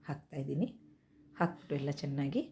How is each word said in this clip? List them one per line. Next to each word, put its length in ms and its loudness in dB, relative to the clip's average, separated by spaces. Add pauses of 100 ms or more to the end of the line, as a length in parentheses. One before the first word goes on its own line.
ಹಾಕ್ತಾಯಿದ್ದೀನಿ. 600 -2 (720)
ಹಾಕ್ಬಿಟ್ಟು 400 2
ಎಲ್ಲ 100 0 (120)
ಚೆನ್ನಾಗಿ 500 0